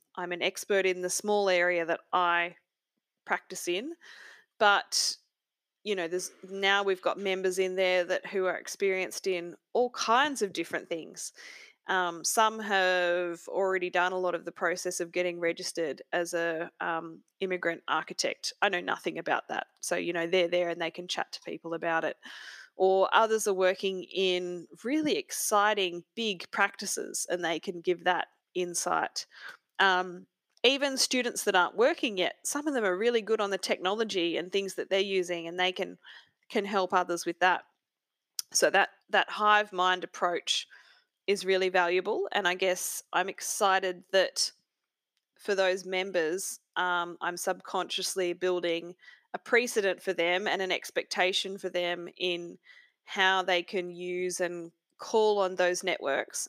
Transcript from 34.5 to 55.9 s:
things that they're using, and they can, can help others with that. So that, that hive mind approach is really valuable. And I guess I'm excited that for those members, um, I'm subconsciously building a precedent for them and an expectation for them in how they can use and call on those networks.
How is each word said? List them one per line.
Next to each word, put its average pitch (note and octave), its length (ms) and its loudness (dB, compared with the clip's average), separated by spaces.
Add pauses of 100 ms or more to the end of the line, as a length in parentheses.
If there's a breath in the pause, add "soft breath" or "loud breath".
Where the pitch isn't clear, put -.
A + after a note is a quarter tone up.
things G3 240 -2
that - 140 -6
they're F#3+ 120 2
using, F3+ 460 -2
and F3 120 -6
they F#3 140 2
can, F3+ 240 -6 (520 loud breath)
can G3+ 160 -2
help G3 280 0
others F3+ 320 0
with E3+ 160 -6
that. F3+ 240 4 (880)
So E3 180 4
that, F#3+ 180 4 (220)
that G3 180 4
hive G#3 440 4
mind F#3 320 2
approach - 600 -2 (600 soft breath)
is F#3+ 180 0
really F#3 240 2
valuable. F#3 640 2
And G3 140 2
I F3+ 80 2
guess F#3 480 -2 (100)
I'm F3+ 160 0
excited F#3+ 720 0 (100)
that - 380 2 (840)
for - 180 -2
those F#3+ 300 2
members, F#3 760 -2 (180)
um, F3 440 -2
I'm F3 160 -4
subconsciously F#3 960 -4
building F3 600 -2 (380 soft breath)
a - 60 -10
precedent A3 640 2
for F#3+ 120 -2
them F3 340 2
and F3 140 0
an F#3 100 -2
expectation F#3+ 880 -2
for F#3 120 -8
them F3 480 -4
in F3 400 -4 (480 soft breath)
how F#3+ 380 2
they F3+ 200 2
can F3+ 280 -4
use F3+ 500 -4
and E3+ 300 -4 (280)
call G#3+ 400 2
on F#3 160 0
those F3+ 280 2
networks. - 640 -2